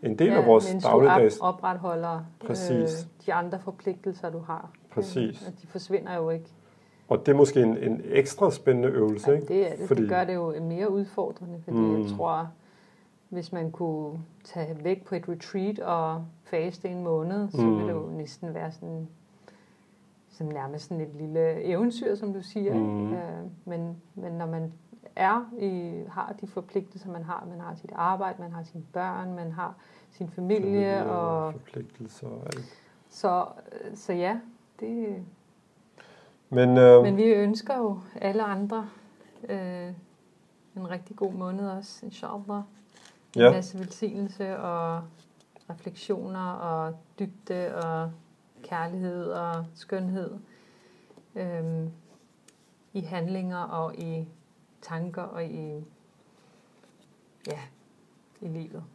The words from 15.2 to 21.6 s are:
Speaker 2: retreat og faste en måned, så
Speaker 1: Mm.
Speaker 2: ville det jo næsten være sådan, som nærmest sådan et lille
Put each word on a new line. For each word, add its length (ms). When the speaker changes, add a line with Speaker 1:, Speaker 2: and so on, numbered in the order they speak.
Speaker 2:
retreat 500
og 460
faste 440
en 160
måned, 460
så 100
Speaker 1:
Mm. 160
Speaker 2:
ville 120
det 60
jo 220
næsten 380
være 180
sådan, 360
som 160
nærmest 420
sådan 160
et 160
lille 420